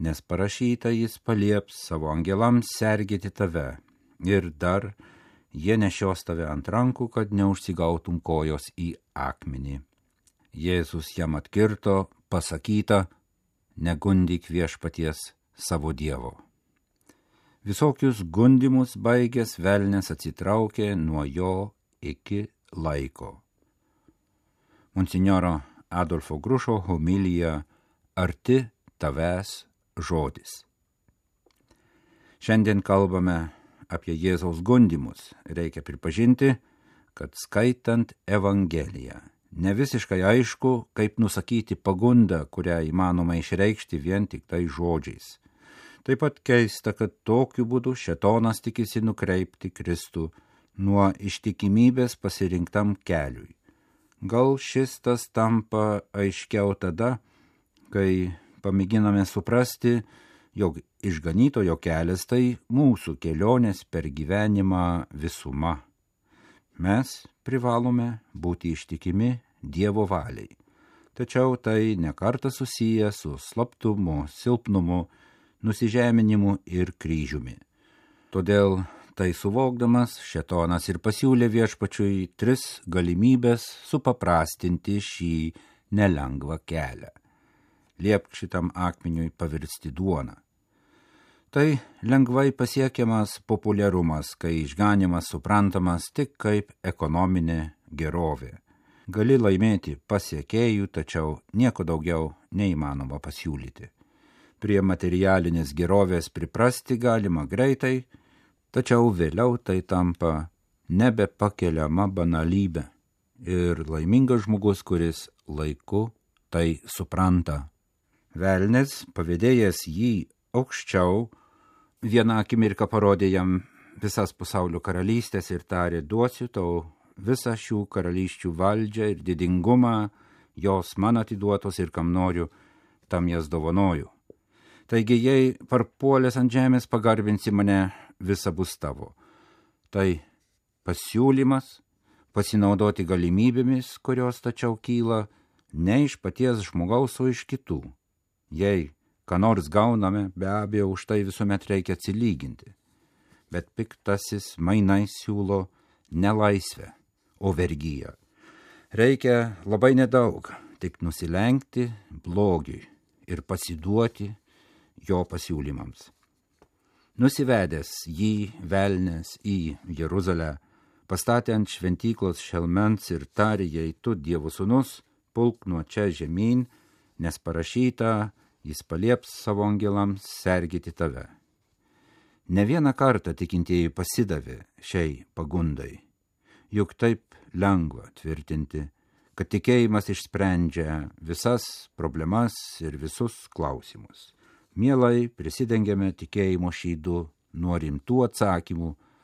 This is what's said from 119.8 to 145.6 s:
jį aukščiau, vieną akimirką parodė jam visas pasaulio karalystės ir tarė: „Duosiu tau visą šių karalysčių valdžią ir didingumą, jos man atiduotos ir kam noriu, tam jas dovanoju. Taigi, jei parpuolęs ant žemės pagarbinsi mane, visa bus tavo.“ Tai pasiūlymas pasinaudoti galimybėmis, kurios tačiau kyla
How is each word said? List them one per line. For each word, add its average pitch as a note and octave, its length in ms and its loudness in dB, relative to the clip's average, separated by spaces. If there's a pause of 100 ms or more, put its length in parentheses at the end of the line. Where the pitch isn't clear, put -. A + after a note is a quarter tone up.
jį G#2 260 -2 (460)
aukščiau, G2 680 0 (760)
vieną A2+ 400 4
akimirką A2 480 2
parodė G2 400 4
jam F#2 300 2 (420)
visas G#2 300 -2
pasaulio F2+ 480 -4
karalystės G2 720 -4
ir E2+ 80 -8
tarė: F2 400 -2
„Duosiu A#2 460 -2
tau F2 380 -4 (300)
visą A#2 380 -2
šių G#2+ 320 -6
karalysčių F#2 680 -4
valdžią G#2+ 560 0
ir F#2 120 -6
didingumą, G#2 880 2 (460)
jos F#2+ 400 -2
man A2 200 2
atiduotos G2+ 640 -2
ir F2 120 -2
kam E2+ 220 -2
noriu, F2+ 380 0 (580)
tam F2 200 0
jas E2 200 -2
dovanoju. E2 600 0 (800)
Taigi, A#2 320 2
jei C3 360 4 (120)
parpuolęs B2+ 680 2
ant B2+ 140 2
žemės B2+ 380 2
pagarbinsi A2 640 2
mane, G2+ 400 2 (260)
visa F#2 320 -2
bus F2 280 -4
tavo.“ C#2+ 360 -10 (760)
Tai F#2+ 300 2 (680)
pasiūlymas C3 920 0 (520)
pasinaudoti G#2 720 2
galimybėmis, A#2 920 2
kurios B2+ 420 -2
tačiau A#2 360 -4
kyla A2+ 500 0 (460)